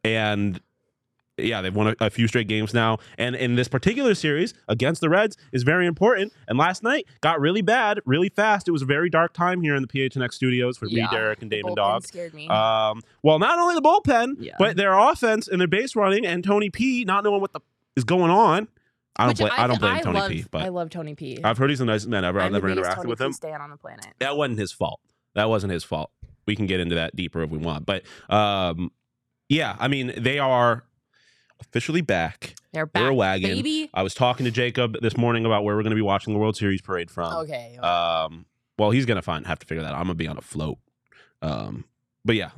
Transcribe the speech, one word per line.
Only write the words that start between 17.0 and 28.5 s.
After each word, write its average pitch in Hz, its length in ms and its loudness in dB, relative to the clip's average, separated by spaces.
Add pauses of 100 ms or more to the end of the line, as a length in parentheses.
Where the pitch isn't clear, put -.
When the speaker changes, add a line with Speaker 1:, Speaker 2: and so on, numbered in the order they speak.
Speaker 1:
not 196 180 2
knowing 202 180 2
what 196 120 -4
the - 80 -12 (340)
is 131 80 2
going 170 260 4
on. 196 380 4 (480)
I - 80 2
don't 123 60 4
Speaker 2:
Which 113 100 0
Speaker 1:
blame, 107 180 2
Speaker 2:
I 113 60 4
Speaker 1:
I 123 40 4
don't - 100 0
Speaker 2:
th-, 95 40 -2
Speaker 1:
blame 98 140 2
Speaker 2:
I - 60 -2
Speaker 1:
Tony 92 180 0
Speaker 2:
love, 98 120 -2
Speaker 1:
P, 80 200 -6
but - 120 -4
Speaker 2:
I 185 60 -4
love 175 220 -6
Tony 156 240 -10
P. 131 280 -12
Speaker 1:
I've 110 140 2
heard 135 140 2
he's 139 80 -2
the 127 60 -2
nicest 107 240 -2
man 104 160 0
ever. 90 140 0
I've 92 80 0
Speaker 2:
I'm 95 40 -2
the 101 80 0
Speaker 1:
never 98 160 -2
Speaker 2:
biggest 92 160 -2
Speaker 1:
interacted - 60 -2
Speaker 2:
Tony 117 120 -6
Speaker 1:
with 113 100 -6
Speaker 2:
P 131 60 -2
Speaker 1:
him. 135 80 -4
Speaker 2:
stan 156 280 -12
on 147 100 -14
the 147 60 -20
planet. - 280 -20 (140)
Speaker 1:
That 139 180 -2
wasn't 127 220 -2
his 98 120 -4
fault. - 280 -4 (340)
That 107 160 2
wasn't 101 240 0
his 85 100 -4
fault. 76 280 -8 (340)
We 104 100 0
can 101 120 -2
get 92 140 0
into 85 140 -2
that 82 200 -4
deeper 85 260 -6
if 78 80 -4
we 78 80 -6
want. 78 300 -6
But, 98 160 -4 (260)
um, 95 640 0 (580)